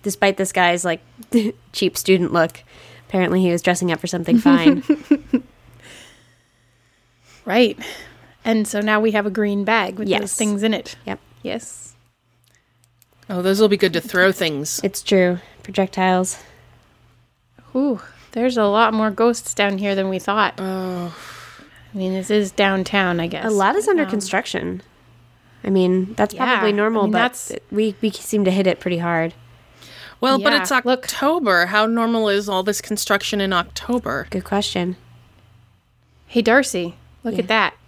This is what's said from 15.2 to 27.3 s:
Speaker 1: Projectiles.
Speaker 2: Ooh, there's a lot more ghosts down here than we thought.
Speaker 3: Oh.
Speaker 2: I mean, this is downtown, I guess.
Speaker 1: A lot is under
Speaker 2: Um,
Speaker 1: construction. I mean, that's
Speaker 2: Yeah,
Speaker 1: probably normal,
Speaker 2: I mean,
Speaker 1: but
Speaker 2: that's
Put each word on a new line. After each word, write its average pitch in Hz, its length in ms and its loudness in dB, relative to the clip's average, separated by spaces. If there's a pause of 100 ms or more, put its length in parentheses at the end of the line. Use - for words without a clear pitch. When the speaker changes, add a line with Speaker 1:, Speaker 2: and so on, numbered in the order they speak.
Speaker 1:
Projectiles. 185 720 0 (1400)
Speaker 2:
Ooh, 262 260 0 (300)
there's 247 260 0
a 220 100 4
lot 220 280 4
more 220 160 2
ghosts 226 440 0
down 202 240 0
here 202 180 -2
than 190 120 0
we 185 120 -2
thought. 202 380 0
Speaker 3:
Oh. 185 540 -6 (800)
Speaker 2:
I 214 60 -10
mean, 185 140 -2
this 190 180 -4
is 208 220 2
downtown, 190 680 0
I 170 80 -2
guess. 170 180 -8
Speaker 1:
A 220 60 -2
lot 202 240 2
is 415 140 0
under 339 160 2
Speaker 2:
Um, 190 60 -6
Speaker 1:
construction. 190 680 -4 (840)
I 196 60 -2
mean, 185 440 2
that's 208 200 -2
Speaker 2:
Yeah, 262 100 -4 (140)
Speaker 1:
probably 208 140 2
normal, 214 300 0
Speaker 2:
I - 40 2
mean, 214 60 0
Speaker 1:
but 220 60 0
Speaker 2:
that's - 340 -2 (200)